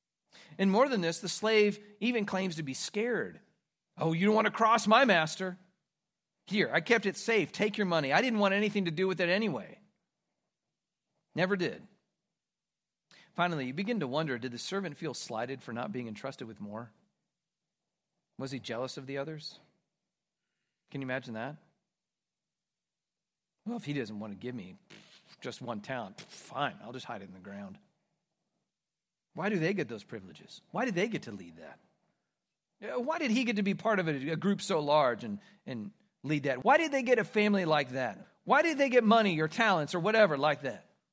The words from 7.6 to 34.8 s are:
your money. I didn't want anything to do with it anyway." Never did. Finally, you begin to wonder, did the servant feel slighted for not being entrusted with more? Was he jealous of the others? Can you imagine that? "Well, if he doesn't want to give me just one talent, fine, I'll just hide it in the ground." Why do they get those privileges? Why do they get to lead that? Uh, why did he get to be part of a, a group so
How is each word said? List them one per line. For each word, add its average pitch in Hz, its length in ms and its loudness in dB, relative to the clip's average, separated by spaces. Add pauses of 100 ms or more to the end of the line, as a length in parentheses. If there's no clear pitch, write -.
your 214 100 0
money. 151 280 2
I 190 80 6
didn't 240 160 0
want 196 160 4
anything 202 320 0
to 170 40 -2
do 175 160 0
with 185 140 -2
it 175 80 2
anyway." 180 500 -2 (1600)
Never 185 200 0
did. 147 320 -4 (1500)
Finally, 170 320 0
you 131 80 -6
begin 202 260 -2
to 143 60 -2
wonder, 135 320 -2
did 123 140 -8
the 120 60 -10
servant 180 380 -8
feel 156 160 -6
slighted 123 500 -8
for 120 120 -12
not 131 180 -6
being 123 160 -8
entrusted 117 400 -12
with 101 140 -16
more? 107 300 -12 (1500)
Was 135 140 -10
he 131 80 -8
jealous 120 360 -6
of 135 100 -14
the 139 120 -8
others? 151 400 -10 (1300)
Can 139 100 -8
you 131 40 -8
imagine 127 280 -6
that? 131 220 -8 (2000)
"Well, 240 80 -4
if 202 80 -8
he 147 80 -6
doesn't 110 260 -6
want 107 140 -10
to 92 60 -14
give 123 160 -8
me 95 200 -12 (680)
just 123 220 -10
one 117 180 -6
talent, 110 480 -10
fine, 127 540 -8
I'll 113 100 -16
just 127 140 -12
hide 107 160 -10
it 95 60 -18
in 92 60 -18
the 92 60 -20
ground." 98 380 -14 (1600)
Why 180 160 -2
do 202 80 0
they 156 160 2
get 110 140 -4
those 113 140 -10
privileges? - 600 -16 (100)
Why 208 120 -2
do 254 60 -2
they 180 160 0
get 190 160 -4
to 113 100 -12
lead 87 260 -14
that? 76 200 -20 (1040)
Uh, 247 180 -4
why 302 180 -2
did 285 120 0
he 240 140 2
get 220 120 0
to 208 60 0
be 190 120 0
part 214 260 0
of 160 80 0
a, 143 240 -2
a 160 40 -4
group 196 240 0
so 170 200 -2